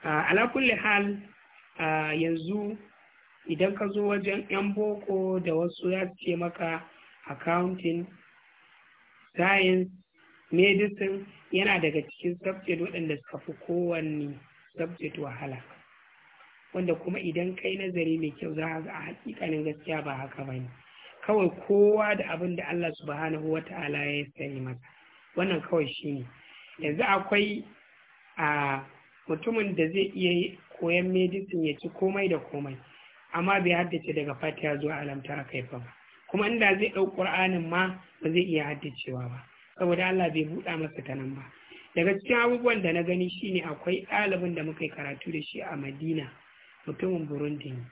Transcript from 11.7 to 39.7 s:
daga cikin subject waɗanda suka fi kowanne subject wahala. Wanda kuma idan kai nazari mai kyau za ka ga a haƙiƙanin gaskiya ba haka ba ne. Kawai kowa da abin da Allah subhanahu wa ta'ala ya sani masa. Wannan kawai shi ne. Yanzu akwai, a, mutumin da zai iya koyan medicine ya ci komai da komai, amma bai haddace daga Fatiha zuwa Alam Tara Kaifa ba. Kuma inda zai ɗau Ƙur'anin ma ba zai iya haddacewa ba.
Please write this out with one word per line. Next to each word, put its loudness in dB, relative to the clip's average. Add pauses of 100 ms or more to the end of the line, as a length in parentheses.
daga 2
cikin -4
subject -2
waɗanda -2
suka -14
fi -8 (160)
kowanne -2 (380)
subject -6
wahala. -8 (1120)
Wanda 0
kuma -6
idan -2
kai -4
nazari 0
mai -2
kyau -6
za -2
ka -6
ga -10
a -10 (120)
haƙiƙanin -6
gaskiya -4
ba -6
haka -8
ba -8
ne. -8 (560)
Kawai 6 (180)
kowa 8
da -2 (100)
abin -2
da -6
Allah 0
subhanahu -4
wa 0
ta'ala -4
ya -2 (120)
sani -6
masa. -8 (520)
Wannan 2
kawai 2
shi -6
ne. -6 (540)
Yanzu 0
akwai, 2 (760)
a, 2 (460)
mutumin 0
da 4
zai 0
iya 2 (220)
koyan 2
medicine 0
ya -2
ci -8
komai 0
da 2
komai, -8 (580)
amma 4
bai 4
haddace 0
daga -2
Fatiha -2
zuwa -2
Alam -6
Tara -6
Kaifa -8
ba. -14 (340)
Kuma 0
inda 6
zai 2
ɗau 2
Ƙur'anin 2
ma 4 (340)
ba 0
zai 4
iya 2
haddacewa -6
ba. -12 (320)